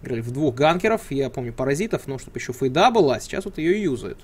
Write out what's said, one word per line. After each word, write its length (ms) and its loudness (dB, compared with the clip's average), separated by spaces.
играли 180 -4
в 120 -6
двух 240 0
ганкеров. 560 2
Я 180 0
помню 220 -8
Паразитов, 560 -2
но 100 -6
чтобы 200 -12
еще 140 -8
Фейда 380 4
была, 300 4
сейчас 240 -6
вот 140 -8
ее 140 2
и 100 0
юзают. 420 -4